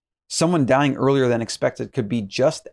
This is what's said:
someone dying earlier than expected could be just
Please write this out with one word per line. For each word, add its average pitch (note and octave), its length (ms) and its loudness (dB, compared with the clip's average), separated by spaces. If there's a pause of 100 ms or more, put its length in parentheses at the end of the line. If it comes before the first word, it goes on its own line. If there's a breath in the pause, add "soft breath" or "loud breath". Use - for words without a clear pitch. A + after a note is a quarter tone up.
(280)
someone D#3+ 360 0
dying C3+ 320 2
earlier C3 320 2
than A#2 140 0
expected - 500 -6
could A2 160 -4
be A#2 140 -4
just B2+ 500 -2